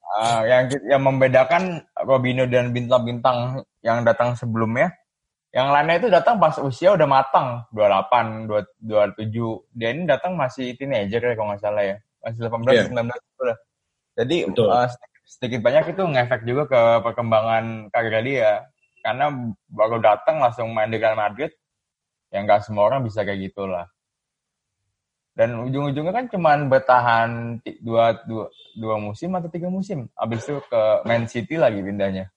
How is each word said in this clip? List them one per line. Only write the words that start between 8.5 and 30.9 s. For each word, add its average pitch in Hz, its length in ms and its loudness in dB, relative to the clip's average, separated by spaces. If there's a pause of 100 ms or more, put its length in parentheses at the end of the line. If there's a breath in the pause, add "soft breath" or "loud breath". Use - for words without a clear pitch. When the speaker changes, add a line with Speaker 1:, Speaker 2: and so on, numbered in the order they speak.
Speaker 1:
dua 107 300 0
puluh 98 160 -4
tujuh. 113 320 -4 (180)
Dia 113 220 -6
ini 156 100 -6
datang 151 320 -2
masih 127 400 -6
teenager 117 460 -4
ya 120 160 -2
kalau 107 160 -4
nggak 101 100 -10
salah 104 220 -2
ya, 98 120 -4 (220)
masih 113 220 -10
delapan 117 200 -6
belas, 123 140 2
Speaker 2:
Iya. 110 80 4
Speaker 1:
sembilan 117 240 -4
belas 120 160 -10
gitu - 220 -14
lah. 117 140 -2 (540)
Jadi, 127 240 -2 (120)
Speaker 2:
Betul. 120 180 2
Speaker 1:
eh, 123 220 4
sedikit, - 340 -16
sedikit 123 400 -8
banyak 139 240 4
itu 185 160 -4
ngefek 127 400 0
juga 123 240 -2
ke 131 140 2 (240)
perkembangan 113 600 0 (220)
karir 113 280 -2 (100)
dia, 127 260 2 (480)
karena 135 280 -2 (420)
baru 110 320 0
datang 113 380 2
langsung 117 340 0
main 110 160 -2
di 113 80 -4
Real 110 180 0
Madrid, 107 380 -4 (800)
ya 98 80 -4
nggak 104 240 2
semua 104 240 2
orang 131 160 0
bisa 107 160 -6
kayak 98 240 -4
gitulah. 95 400 -8 (1500)
Dan 117 320 0
ujung-ujungnya 143 480 -4
kan 247 160 -4
cuman 160 300 2 (100)
bertahan 120 640 4 (300)
ti-, - 200 -14
dua, 113 320 2 (120)
dua, 110 280 -8 (200)
dua 110 240 -4
musim 107 360 -8
atau 170 160 -6
tiga 170 200 -8
musim. 185 440 -6
Abis 113 320 -6
itu 143 160 -8
ke 117 220 -2 (220)